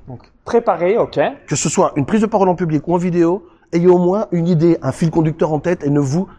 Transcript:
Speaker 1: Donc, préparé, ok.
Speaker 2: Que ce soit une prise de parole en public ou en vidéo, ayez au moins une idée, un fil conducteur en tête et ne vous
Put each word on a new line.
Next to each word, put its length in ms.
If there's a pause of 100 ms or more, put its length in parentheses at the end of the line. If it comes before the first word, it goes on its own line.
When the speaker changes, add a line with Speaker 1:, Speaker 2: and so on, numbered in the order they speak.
Speaker 1:
Donc, 120 (240)
préparé, 540
ok. 220 (260)
Speaker 2:
Que 80
ce 140
soit 260
une 120
prise 160
de 40
parole 220
en 80
public 320
ou 60
en 40
vidéo, 460 (280)
ayez 160
au 100
moins 320
une 160
idée, 340
un 120
fil 180
conducteur 420
en 60
tête 260
et 60
ne 100
vous 280 (100)